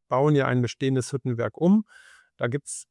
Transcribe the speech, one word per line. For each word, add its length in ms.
bauen 260
ja 120
ein 140
bestehendes 520
Hüttenwerk 440
um. 280
Da 100
gibt's, 440